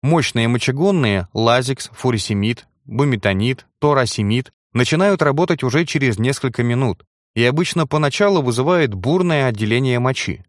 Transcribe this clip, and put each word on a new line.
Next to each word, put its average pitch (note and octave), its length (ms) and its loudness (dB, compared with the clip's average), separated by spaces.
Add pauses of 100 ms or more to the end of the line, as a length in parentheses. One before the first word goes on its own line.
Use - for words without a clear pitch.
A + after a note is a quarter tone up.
Мощные C3 460 0
мочегонные – B2 840 0
лазикс, A#2+ 600 0
фуросемид, A2 720 -2 (200)
буметанид, A#2 800 0 (120)
торосемид, B2 720 0 (220)
начинают E3 500 2
работать D#3 400 0
уже C3+ 220 0
через C3 340 -2
несколько B2 460 -2
минут A#2+ 400 -2 (320)
и A2+ 80 2
обычно D3+ 420 0
поначалу D#3 560 0
вызывают C3 520 0
бурное D3 520 0
отделение A#2+ 540 0
мочи. B2+ 480 -4